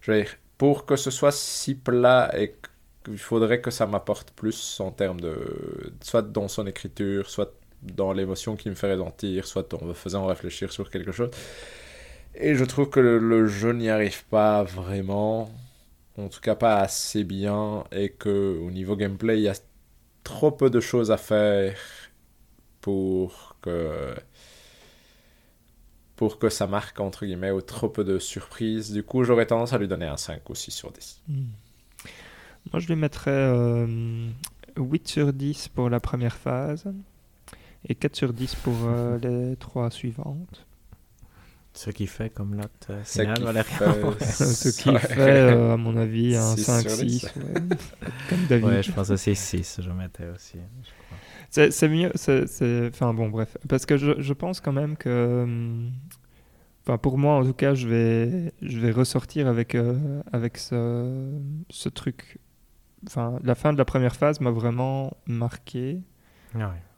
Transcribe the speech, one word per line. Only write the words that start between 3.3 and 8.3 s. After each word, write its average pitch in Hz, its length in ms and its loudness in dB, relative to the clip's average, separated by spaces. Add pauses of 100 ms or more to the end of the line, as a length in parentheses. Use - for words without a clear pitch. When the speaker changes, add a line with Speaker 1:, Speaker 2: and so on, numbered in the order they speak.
Speaker 1:
que 123 100 -4
ça 110 160 0
m'apporte 101 440 -4
plus - 500 -6
en 95 120 -4
termes 92 280 -4
de, 78 720 -8 (100)
soit 117 200 2
dans 104 260 -2
son 104 180 -4
écriture, 98 640 -4
soit - 240 -4 (300)
dans 95 320 -2
l'émotion 95 420 -4